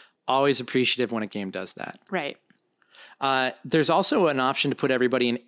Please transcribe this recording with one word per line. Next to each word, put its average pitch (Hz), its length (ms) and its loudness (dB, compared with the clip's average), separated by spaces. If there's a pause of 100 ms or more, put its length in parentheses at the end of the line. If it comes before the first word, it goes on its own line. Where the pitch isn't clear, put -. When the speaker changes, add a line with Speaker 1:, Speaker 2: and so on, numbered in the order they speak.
(280)
Speaker 1:
always 135 320 2
appreciative 123 520 0
when 113 100 -2
a 107 60 -6
game 98 240 -8
does 92 220 -10
that. - 260 -12 (100)
Speaker 2:
Right. 156 280 -6 (840)
Speaker 1:
Uh, 131 300 0 (140)
there's 151 240 2
also 185 380 2
an 135 120 0
option 131 320 0
to - 40 -4
put 131 160 0
everybody 123 380 2
in 120 180 -2